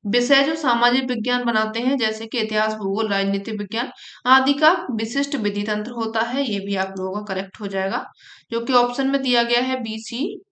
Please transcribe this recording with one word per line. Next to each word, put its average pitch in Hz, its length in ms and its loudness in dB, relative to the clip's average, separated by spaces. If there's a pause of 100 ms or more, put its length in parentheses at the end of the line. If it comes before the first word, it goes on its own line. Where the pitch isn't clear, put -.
विषय 247 360 4
जो 320 120 0
सामाजिक 240 480 2
विज्ञान 247 400 -2
बनाते 220 360 0
हैं 262 180 0
जैसे 220 300 -2
कि 240 120 -4
इतिहास, 214 340 0
भूगोल, 214 340 -2
राजनीति 196 440 -2
विज्ञान 214 400 -6 (340)
आदि 262 280 4
का 311 380 4
विशिष्ट 233 440 -2
विधि 208 280 -2
तंत्र 208 280 -4
होता 226 300 -2
है, 240 300 -2
ये 202 80 -2
भी 196 160 -4
आप 190 240 -2
लोगों 190 240 -4
का 196 100 -6
correct 190 280 -6
हो 202 60 -6
जाएगा। 190 380 -2 (460)
जो 233 100 -2
कि 240 120 -2
option 247 340 4
में 277 140 2
दिया 247 220 2
गया 240 160 2
है 262 200 0
बी 220 200 -4
सी 247 420 -6 (100)